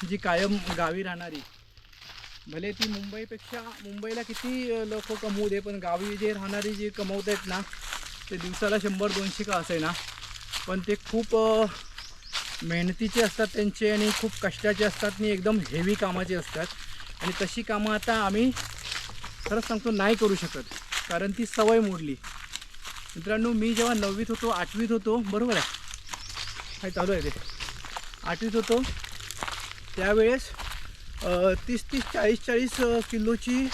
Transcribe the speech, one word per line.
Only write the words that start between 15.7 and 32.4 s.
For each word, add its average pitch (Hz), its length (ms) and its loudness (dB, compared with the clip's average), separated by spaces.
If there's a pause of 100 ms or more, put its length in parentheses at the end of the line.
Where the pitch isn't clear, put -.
कामाचे 185 420 0
असतात. 165 300 -2 (560)
आणि 175 100 0 (100)
तशी 196 200 0
कामं 214 320 2
आता 220 320 2
आम्ही 220 260 6 (920)
खरंच 214 220 0
सांगतो 226 240 0
नाही 208 240 6
करू 202 200 6
शकत, 156 280 -2 (460)
कारण 185 220 0
ती 226 140 -2
सवय 226 340 6
मोडली. 170 360 0 (1000)
मित्रांनो, 214 360 2
मी 226 220 2
जेव्हा 233 200 4
नववीत 202 360 0
होतो, 226 200 0
आठवीत 208 420 0
होतो, 220 260 2
बरोबर 220 360 0
आहे, 165 80 4 (1200)
काय 190 100 -4
चालू 175 200 2
आहे 180 100 2
ते, 143 80 -2 (920)
आठवीत 226 320 -2
होतो 233 260 4 (1120)
त्यावेळेस, 220 460 6 (840)
अ, 180 300 6 (140)
तीस 240 240 -2
तीस, 269 120 2 (100)
चाळीस 220 320 4